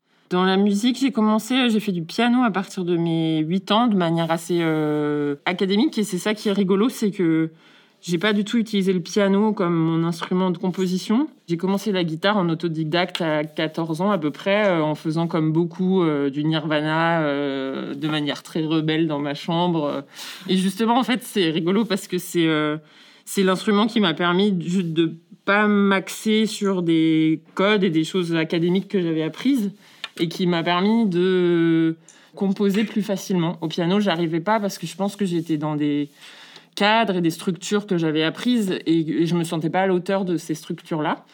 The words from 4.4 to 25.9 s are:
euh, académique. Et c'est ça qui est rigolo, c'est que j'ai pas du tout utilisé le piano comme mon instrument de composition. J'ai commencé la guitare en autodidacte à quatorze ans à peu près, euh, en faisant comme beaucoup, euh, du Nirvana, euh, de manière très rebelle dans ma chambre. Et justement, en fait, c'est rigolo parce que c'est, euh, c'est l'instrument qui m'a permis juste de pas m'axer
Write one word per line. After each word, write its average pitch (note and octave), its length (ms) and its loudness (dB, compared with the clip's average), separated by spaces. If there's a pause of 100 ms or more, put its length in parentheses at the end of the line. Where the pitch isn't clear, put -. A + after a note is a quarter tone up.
euh, D3+ 760 0 (120)
académique. G3 520 0
Et G#3 60 2
c'est F3+ 140 -4
ça G#3 160 -2
qui G#3 140 -6
est G3+ 40 2
rigolo, G3 360 2
c'est A3+ 220 -2
que D#3+ 400 0 (500)
j'ai E3+ 180 -2
pas G#3 160 0
du G3+ 100 0
tout A#3 140 -2
utilisé G3 340 0
le F#3 80 0
piano G3+ 540 2
comme E3+ 200 0
mon E3 300 2
instrument F3+ 460 0
de E3+ 80 -2
composition. F#3 680 0 (220)
J'ai E3+ 80 -2
commencé G3 340 -2
la F#3 140 0
guitare E3+ 320 0
en F3 140 2
autodidacte E3 720 -2
à D3+ 220 0
quatorze D#3+ 580 -4
ans G3+ 80 2
à G3 80 2
peu D3+ 120 -2
près, G3+ 360 0
euh, E3+ 160 2
en D3+ 120 0
faisant E3 320 -2
comme D#3 260 0
beaucoup, F3 500 2
euh, C#3+ 260 2
du D3 160 -4
Nirvana, D#3+ 760 2
euh, C3+ 720 -2
de C#3+ 140 -4
manière D3 340 -4
très E3 240 -6
rebelle D#3 400 0
dans D3 140 -2
ma C#3+ 120 -4
chambre. D#3 720 -2 (460)
Et F#3+ 80 2
justement, G#3+ 400 0
en C4 40 2
fait, A#3+ 200 -2
c'est F3+ 260 0
rigolo E3+ 380 0
parce - 200 -4
que F3+ 120 -4
c'est, E3+ 280 0
euh, D3+ 300 0 (480)
c'est - 180 -2
l'instrument G3+ 440 2
qui A3 140 0
m'a F3 120 4
permis F3+ 480 2
juste F3 320 -2
de E3 220 0 (320)
pas G#3 200 2
m'axer G3+ 800 2